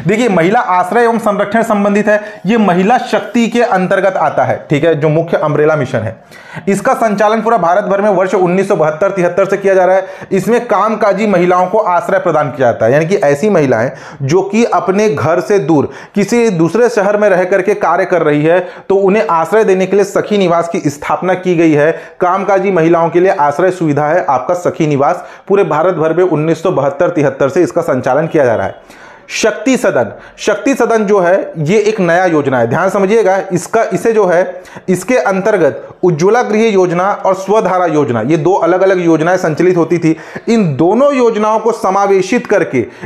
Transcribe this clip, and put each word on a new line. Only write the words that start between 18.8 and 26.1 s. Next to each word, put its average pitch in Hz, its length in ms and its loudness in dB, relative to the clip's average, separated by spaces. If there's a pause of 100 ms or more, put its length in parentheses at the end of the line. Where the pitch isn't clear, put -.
तो 190 60 2
उन्हें 196 320 2
आश्रय 170 360 0
देने 190 220 0
के 185 100 -2
लिए 196 100 2
सखी 196 320 -2
निवास 170 320 0
की 185 100 -4
स्थापना 151 540 -2
की 180 220 -2
गई 160 160 4
है। 147 200 2 (300)
कामकाजी 190 500 0
महिलाओं 170 380 2
के 165 100 0
लिए 185 120 2
आश्रय 147 400 0
सुविधा 151 340 -2
है 165 240 0
आपका - 240 0
सखी 175 340 -2
निवास। 147 380 0 (220)
पूरे 196 160 2
भारत 160 300 0
भर 160 200 -2